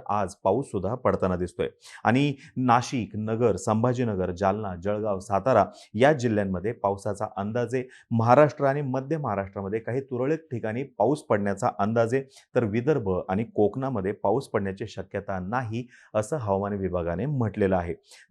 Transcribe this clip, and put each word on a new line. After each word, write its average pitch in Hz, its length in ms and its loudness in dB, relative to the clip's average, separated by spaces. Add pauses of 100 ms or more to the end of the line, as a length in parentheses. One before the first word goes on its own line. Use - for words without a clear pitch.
आज 101 260 -2
पाऊस 110 320 0
सुद्धा 101 280 -4
पडताना 92 420 0
दिसतोय 87 320 -4 (360)
आणि 135 300 4 (220)
नाशिक, 123 580 2
नगर, 110 420 0
संभाजीनगर, 110 760 0
जालना, 95 460 -2
जळगाव, 101 420 -4
सातारा 98 480 2 (280)
या 131 180 6
जिल्ह्यांमध्ये 104 600 0
पावसाचा 101 540 -4 (100)
अंदाज 113 380 -4
आहे. 127 100 -2 (260)
महाराष्ट्र 127 540 6
आणि 139 180 2
मध्य 135 340 -4
महाराष्ट्रामध्ये 101 640 -4
काही 120 200 -4
तुरळक 135 380 -2
ठिकाणी 110 440 -6
पाऊस 139 400 0
पडण्याचा 101 460 0 (100)
अंदाज 113 360 2
आहे, 135 80 2 (320)
तर 123 100 2
विदर्भ 117 460 0 (180)
आणि 98 160 0
कोकणामध्ये 107 680 -2
पाऊस 107 360 -2
पडण्याची 98 380 -4
शक्यता 98 520 -8
नाही, 117 480 -6 (280)
असं 107 220 0
हवामान 101 360 0
विभागाने 90 540 -2
म्हटलेलं 107 500 0
आहे. 87 180 -2 (360)